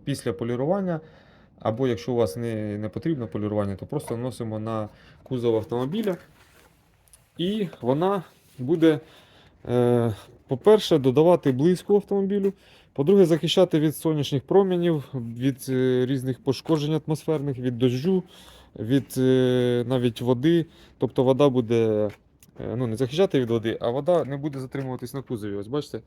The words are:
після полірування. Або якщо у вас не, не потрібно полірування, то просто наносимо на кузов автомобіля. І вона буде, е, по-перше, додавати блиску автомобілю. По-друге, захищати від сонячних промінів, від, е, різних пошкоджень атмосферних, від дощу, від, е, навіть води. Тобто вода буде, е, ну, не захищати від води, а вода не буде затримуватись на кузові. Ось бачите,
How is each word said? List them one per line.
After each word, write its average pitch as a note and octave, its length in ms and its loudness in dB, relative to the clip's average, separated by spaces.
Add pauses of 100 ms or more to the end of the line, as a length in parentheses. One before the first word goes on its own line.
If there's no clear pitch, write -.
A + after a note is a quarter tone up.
після C3 280 -4
полірування. D#3 680 -4 (580)
Або A2+ 300 -2
якщо A#2+ 240 -4
у A#2+ 40 -2
вас A2+ 200 0
не, G#2+ 420 -6
не G#2+ 100 -6
потрібно B2 400 -4
полірування, G#2 480 -2
то G2+ 100 -14
просто C#3+ 300 -6
наносимо A#2 420 -6
на A2 300 -6 (340)
кузов A#2 340 0
автомобіля. D3+ 600 -4 (1200)
І F#3+ 300 -2 (120)
вона E3 420 0 (360)
буде, D3+ 420 2 (680)
е, A#2+ 460 2 (340)
по-перше, F3+ 500 4
додавати C#3+ 540 4
блиску E3+ 420 2
автомобілю. G3 580 0 (400)
По-друге, F3+ 340 6
захищати E3+ 540 2
від D3+ 160 2
сонячних D3+ 460 -2
промінів, F3 640 2 (100)
від, B2 540 -4
е, B2+ 380 2
різних C3 380 -4
пошкоджень D3+ 600 0
атмосферних, C#3+ 520 -2
від B2 200 -4
дощу, C3 440 2 (560)
від, A#2 400 -2
е, B2+ 680 2
навіть B2 340 -2
води. C3+ 460 2 (320)
Тобто C3 260 0
вода C3+ 240 4
буде, A2+ 640 0 (500)
е, A2 160 -6
ну, B2+ 100 -2
не A2 100 -4
захищати C#3 440 0
від A#2 100 -2
води, A2+ 300 -2
а A#2+ 100 -2
вода C#3+ 340 0
не C3+ 120 -8
буде C#3 220 -8
затримуватись B2+ 560 -8
на C#3 80 -8
кузові. G#2 320 -8
Ось G2+ 140 -8
бачите, C#3 380 -8